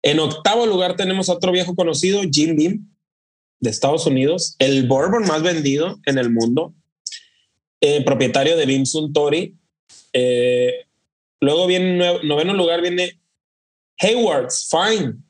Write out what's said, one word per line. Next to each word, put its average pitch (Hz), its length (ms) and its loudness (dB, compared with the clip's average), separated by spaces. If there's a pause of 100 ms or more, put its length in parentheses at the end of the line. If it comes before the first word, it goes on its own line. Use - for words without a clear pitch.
En 147 180 2
octavo 208 460 0
lugar 180 300 0
tenemos 185 340 -2
otro 180 220 0
viejo 180 240 -2
conocido, 180 460 0 (100)
Jim 156 240 2
Beam, 180 320 -2 (720)
de 117 100 -2
Estados 156 380 -2
Unidos, 143 500 0
el 135 300 2
bourbon 185 400 0
más 156 160 0
vendido 160 640 -2
en 135 120 0
el 120 140 0
mundo, 117 420 0 (1040)
eh, 143 240 2
propietario 139 540 2
de 151 80 2
Beam 135 200 0
Suntory. 151 720 -2 (580)
Eh, 123 720 0 (560)
luego 160 260 2
viene 185 240 0
en 180 80 0
nue-, 175 240 0
noveno 151 300 0
lugar 170 280 0
viene 180 380 -4 (800)
Hayward's 185 720 0
Fine 180 440 0 (160)